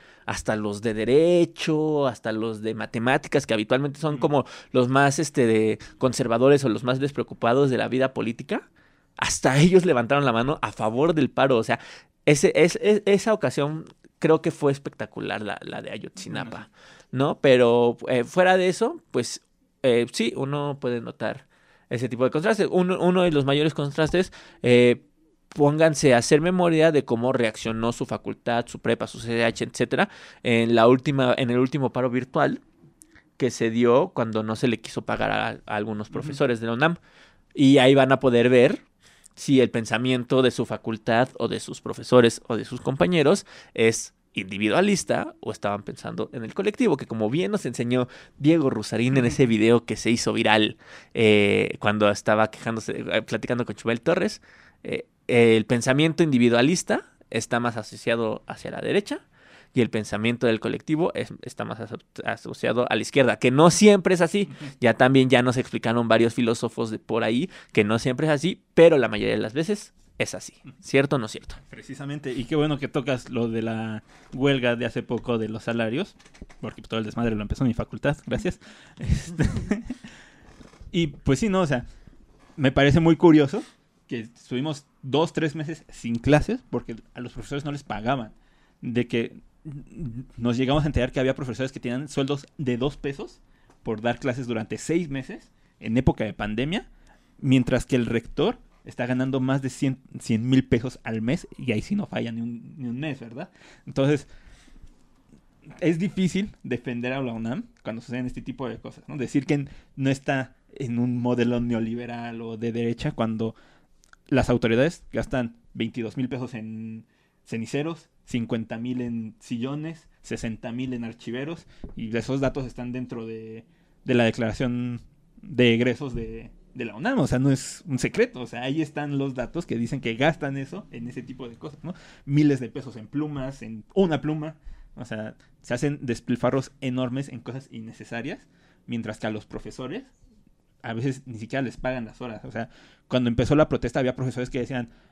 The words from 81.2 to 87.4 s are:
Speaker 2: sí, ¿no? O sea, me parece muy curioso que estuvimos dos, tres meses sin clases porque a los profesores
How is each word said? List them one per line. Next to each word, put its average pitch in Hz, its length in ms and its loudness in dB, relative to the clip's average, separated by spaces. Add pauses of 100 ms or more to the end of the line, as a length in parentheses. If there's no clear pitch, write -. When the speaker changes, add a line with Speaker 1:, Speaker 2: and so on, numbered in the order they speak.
Speaker 2:
sí, 226 100 0
¿no? 190 140 2
O 170 40 2
sea, 127 200 -4 (720)
me 135 160 2
parece 139 280 6
muy 165 160 6
curioso 156 460 6 (440)
que 123 140 -6
estuvimos 135 640 -8 (160)
dos, 143 320 0
tres 151 240 -2
meses 156 320 -10
sin - 280 -6
clases 147 520 2
porque 117 280 -8 (180)
a 127 60 -12
los 120 120 -12
profesores 135 320 -10